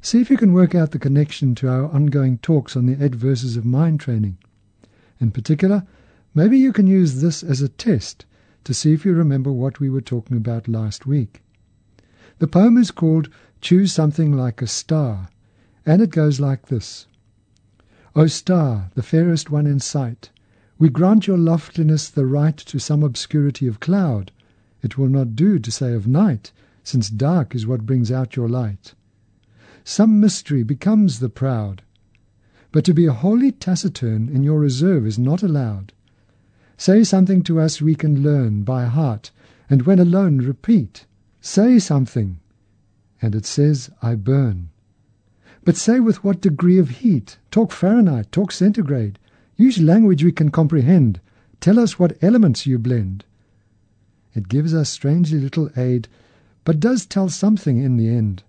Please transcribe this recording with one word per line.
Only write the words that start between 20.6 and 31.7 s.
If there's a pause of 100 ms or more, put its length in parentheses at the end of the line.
we
grant
your
loftiness
the
right
to
some
obscurity
of
cloud. (500)
It
will
not
do
to
say
of
night, (320)
since
dark
is
what
brings
out
your
light. (880)
Some
mystery
becomes
the
proud. (880)